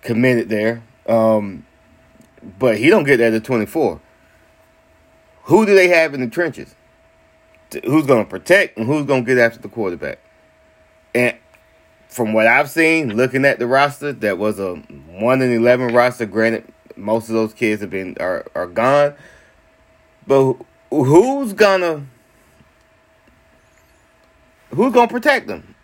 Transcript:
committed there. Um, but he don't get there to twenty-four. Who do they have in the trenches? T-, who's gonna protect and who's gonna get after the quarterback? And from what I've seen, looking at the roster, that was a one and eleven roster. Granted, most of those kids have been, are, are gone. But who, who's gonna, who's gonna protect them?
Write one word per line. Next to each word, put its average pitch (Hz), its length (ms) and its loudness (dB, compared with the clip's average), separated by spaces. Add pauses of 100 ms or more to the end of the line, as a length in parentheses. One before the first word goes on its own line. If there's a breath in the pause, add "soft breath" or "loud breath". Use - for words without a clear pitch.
committed 120 480 0
there. 110 320 -2 (240)
Um, 107 580 0 (920)
but 117 180 2
he 123 140 2
don't 196 140 4
get 139 120 2
there 117 140 2
to 110 100 -2
twenty-four. 113 580 -2 (1500 soft breath)
Who 208 200 4
do 202 100 2
they 185 140 6
have 160 240 2
in 139 80 -8
the 123 80 -4
trenches? 165 460 -8 (960)
T-, - 140 -10
who's 147 220 0
gonna 120 200 4
protect 175 500 0
and 110 100 -6
who's 147 200 -2
gonna 131 160 0
get 127 160 0
after 117 200 0
the - 100 -18
quarterback? 87 500 -8 (960)
And 123 200 0 (760)
from 110 260 -4
what 110 120 4
I've 135 220 2
seen, 160 480 0
looking 131 300 0
at 135 120 0
the 120 80 -4
roster, 139 460 0
that 101 240 -4
was 104 220 -4
a 95 160 -8
one 92 680 -4
and 127 120 0
eleven 120 420 2
roster. 120 320 0
Granted, 110 380 -2 (300)
most 110 360 -4
of 113 40 -6
those 110 200 -2
kids 107 260 -4
have 98 100 -10
been, 92 300 -10
are, 90 240 -6 (100)
are 90 120 -6
gone. 135 480 0 (1120 soft breath)
But 135 160 4
who, 131 240 -2 (240)
who's 208 640 2
gonna, 180 540 0 (2750)
who's 220 220 0
gonna 240 160 4
protect 240 380 -2
them? 92 380 -14